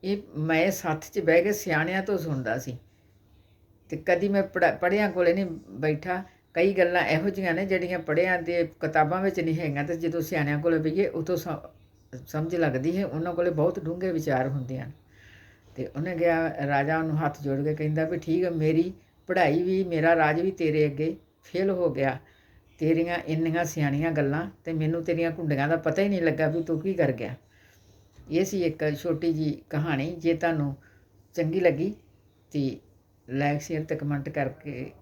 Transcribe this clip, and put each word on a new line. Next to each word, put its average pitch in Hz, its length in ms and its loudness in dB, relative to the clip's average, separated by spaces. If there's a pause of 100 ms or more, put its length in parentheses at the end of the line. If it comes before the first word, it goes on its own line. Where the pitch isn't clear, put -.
ਇਹ 196 140 0 (200)
ਮੈਂ 160 340 2
ਸੱਥ 165 400 -4
'ਚ - 80 -2
ਬਹਿ 165 240 6
ਕੇ 208 80 0
ਸਿਆਣਿਆਂ 180 520 0
ਤੋਂ 196 140 -2
ਸੁਣਦਾ 131 400 -2
ਸੀ 127 200 -8 (1120)
ਤੇ 156 80 -8
ਕਦੀ 180 320 2
ਮੈਂ 196 140 2
ਪੜ੍ਹ-, 175 340 2
ਪੜ੍ਹਿਆਂ 202 340 2
ਕੋਲੇ 175 220 4
ਨਹੀਂ 190 120 0 (240)
ਬੈਠਾ। 156 540 -2 (300)
ਕਈ 190 200 4
ਗੱਲਾਂ 180 320 4
ਇਹੋ 160 240 2
ਜਿਹੀਆਂ 185 240 -2
ਨੇ 185 120 0
ਜਿਹੜੀਆਂ 180 340 -2
ਪੜ੍ਹਿਆਂ 170 420 2
ਦੇ 170 220 0 (160)
ਕਿਤਾਬਾਂ 156 420 2
ਵਿੱਚ 190 180 0
ਨਹੀਂ 160 160 0
ਹੈਗੀਆਂ 147 280 -2
ਤੇ 165 140 -4
ਜਦੋਂ 165 240 -2
ਸਿਆਣਿਆਂ 147 380 -2
ਕੋਲੇ 165 180 2
ਬਈਏ, 160 300 0
ਉਦੋਂ 170 300 -2
ਸ-, 170 100 -6 (800)
ਸਮਝ 165 280 -4
ਲੱਗਦੀ 156 420 0
ਹੈ, 196 80 0
ਉਹਨਾਂ 165 280 -4
ਕੋਲੇ 170 180 2
ਬਹੁਤ 160 280 0
ਡੂੰਘੇ 180 320 -4
ਵਿਚਾਰ 147 360 0
ਹੁੰਦੇ 131 320 -4
ਹਨ।" 135 120 -10 (840)
ਤੇ 131 120 -6
ਉਹਨੇ 175 300 -4
ਕਿਹਾ, 165 500 2
ਰਾਜਾ 143 300 2
ਉਹਨੂੰ 160 280 0
ਹੱਥ 147 160 -4
ਜੋੜ 139 220 -2
ਕੇ 151 120 0
ਕਹਿੰਦਾ 156 280 -2
ਵੀ, 165 140 -2
"ਠੀਕ 170 260 0
ਹੈ, 180 60 0
ਮੇਰੀ 165 440 2 (340)
ਪੜ੍ਹਾਈ 175 360 4
ਵੀ, 190 200 2
ਮੇਰਾ 165 320 2
ਰਾਜ 156 260 2
ਵੀ 190 100 0
ਤੇਰੇ 156 340 2
ਅੱਗੇ 147 300 -2 (280)
ਫੇਲ 190 260 -2
ਹੋ 180 200 2
ਗਿਆ, 135 300 0 (600)
ਤੇਰੀਆਂ 165 380 2
ਇੰਨੀਆਂ 160 480 0
ਸਿਆਣੀਆਂ 151 460 0
ਗੱਲਾਂ 151 380 0 (140)
ਤੇ 165 100 -6
ਮੈਨੂੰ 160 300 0
ਤੇਰੀਆਂ 165 280 0
ਘੁੰਡੀਆਂ 147 360 0
ਦਾ 165 80 2
ਪਤਾ 165 260 0
ਹੀ 202 80 2
ਨਹੀਂ 190 120 0
ਲੱਗਾ 156 260 2
ਵੀ 160 160 -2
ਤੂੰ 160 180 -2
ਕੀ 190 120 -2
ਕਰ 156 180 2
ਗਿਆ।" 120 240 -6 (960)
ਇਹ 170 140 2
ਸੀ 190 180 -2
ਇੱਕ 156 200 -2 (120)
ਛੋਟੀ 165 380 -2
ਜਿਹੀ 151 360 -2
ਕਹਾਣੀ। 156 460 -2
ਜੇ 165 180 0
ਤੁਹਾਨੂੰ 160 420 0 (580)
ਚੰਗੀ 170 260 0
ਲੱਗੀ 175 360 2 (560)
ਤੇ 135 280 -2 (480)
ਲਾਈਕ, 143 340 0
ਸ਼ੇਅਰ 156 220 -6
ਤੇ 156 120 -4
ਕੁਮੈਂਟ 143 340 -4
ਕਰਕੇ 135 600 -6 (100)